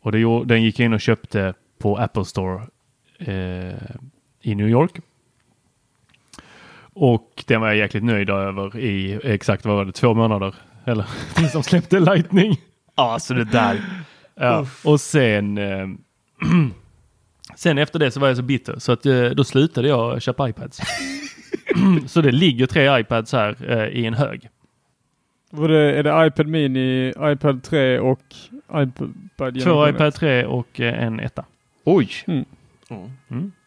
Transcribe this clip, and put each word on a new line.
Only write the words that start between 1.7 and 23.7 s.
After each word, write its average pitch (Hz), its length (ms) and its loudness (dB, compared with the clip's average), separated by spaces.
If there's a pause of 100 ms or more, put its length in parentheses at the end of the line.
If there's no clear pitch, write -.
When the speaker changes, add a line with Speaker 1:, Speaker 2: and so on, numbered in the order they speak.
Speaker 1:
på 101 180 0
Apple 104 280 -4
Store, 92 360 -6 (580)
eh, 92 540 -8 (680)
i 107 140 -4
New 104 140 0
York. 123 300 2 (2000)
Och 123 520 0
den 113 140 2
var 110 60 0
jag 107 100 2
jäkligt 104 260 -2
nöjd 104 260 0
över 98 500 -4
i 98 440 -4
exakt, 104 420 -2
vad 104 100 0
var 98 100 0
det, 92 60 -10
två 120 220 2
månader? 107 420 0 (300)
Eller 107 200 -2 (200)
<laughs> 160 260 0
som 151 120 -2
släppte 180 360 2
Lightning. 185 580 4 (380)
Speaker 2:
Ja, 113 240 0
så - 140 -6
det 123 120 0
där. 107 340 2 (560)
Speaker 1:
Ja, 123 260 0
Speaker 2:
Uff. - 240 -10
Speaker 1:
och 151 160 4
sen, 104 560 2
eh, 98 300 -4 (800)
<clears throat> - 880 -18
sen 156 220 0
efter 151 220 -2
det 139 120 2
så 139 80 -8
var 139 80 2
jag 123 100 2
så 127 60 -4
bitter 127 360 -4
så - 120 -2
att, 117 140 0
eh, 127 200 4
då 127 180 0
slutade 135 440 0
jag 123 340 0
köpa 127 280 -4
iPads. 120 360 -14
<clears throat> - 40 -6 (1160)
Så 170 140 2
det 143 100 4
ligger 131 340 2
tre 139 340 2
iPads 113 320 -4
här, 107 240 0 (160)